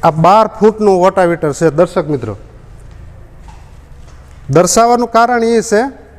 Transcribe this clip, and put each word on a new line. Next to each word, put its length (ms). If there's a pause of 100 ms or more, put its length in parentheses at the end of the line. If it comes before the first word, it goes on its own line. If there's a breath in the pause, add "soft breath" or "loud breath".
આ 80
બાર 360
ફૂટનું 520
વોટાવીટર 540
છે. 160
દર્શક 380
મિત્રો, 300 (2000)
દર્શાવવાનું 580
કારણ 360
એ 180
છે 280 (300)